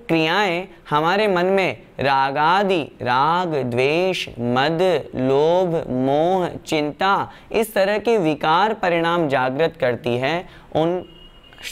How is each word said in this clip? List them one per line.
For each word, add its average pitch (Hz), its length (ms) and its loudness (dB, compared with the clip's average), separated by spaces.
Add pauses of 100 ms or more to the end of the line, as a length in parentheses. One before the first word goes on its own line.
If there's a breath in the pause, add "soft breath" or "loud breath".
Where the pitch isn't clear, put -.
क्रियाएं 170 600 0 (220 loud breath)
हमारे 175 380 2
मन 180 180 2
में 185 360 0 (180)
रागादि, 147 920 0 (100)
राग, 147 460 0
द्वेष, 147 840 0
मद, 143 760 0 (120)
लोभ, 156 720 2
मोह, 151 600 0
चिंता, 160 840 -2 (200 loud breath)
इस 220 220 -2
तरह 202 240 2
के 226 200 0
विकार 165 560 2
परिणाम 170 540 0
जागृत 135 540 0
करती 120 360 0
है, 151 320 -4 (260 loud breath)
उन 170 300 0 (680)